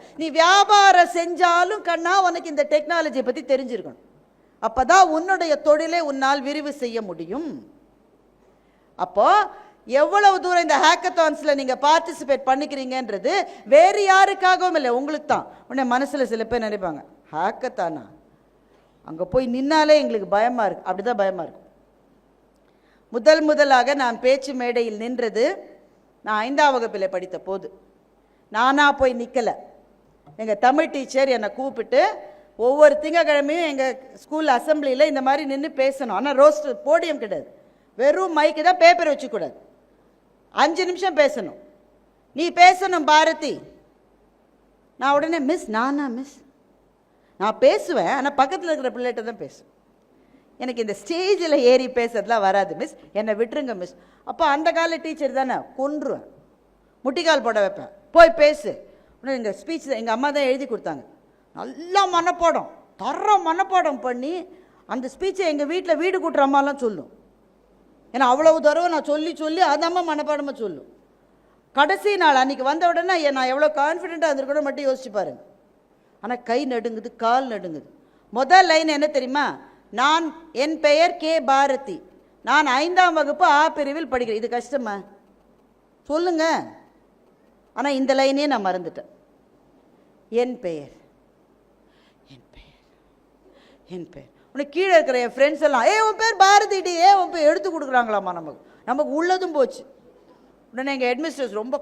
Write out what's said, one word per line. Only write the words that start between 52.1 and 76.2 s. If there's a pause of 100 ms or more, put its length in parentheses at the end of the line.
வராது
மிஸ், (180)
என்னை
விட்டுருங்க
மிஸ். (300)
அப்போ
அந்த
கால
டீச்சர்
தானே,
கொன்றுவேன், (800)
முட்டிக்கால்
போட
வைப்பேன், (220)
"போய்
பேசு." (340)
உடனே
இந்த
ஸ்பீச்
தான்
எங்க
அம்மா
தான்
எழுதி
கொடுத்தாங்க. (500)
நல்லா
மனப்பாடம், (280)
தர
மனப்பாடம்
பண்ணி (400)
அந்த
ஸ்பீச்சை
எங்க
வீட்ல
வீடு
கூட்டுற
அம்மாலாம்
சொல்லும். (1040)
ஏன்னா
அவ்வளவு
தடவை
நான்
சொல்லி
சொல்லி
அந்த
அம்மா
மனப்பாடமா
சொல்லும். (840)
கடைசி
நாள்
அன்னைக்கு
வந்த
உடனே
எ-,
நான்
எவ்வளோ
கான்ஃபிடென்ட்டாக
இருந்திருக்கணும்
மட்டும்
யோசிச்சு
பாருங்க. (800)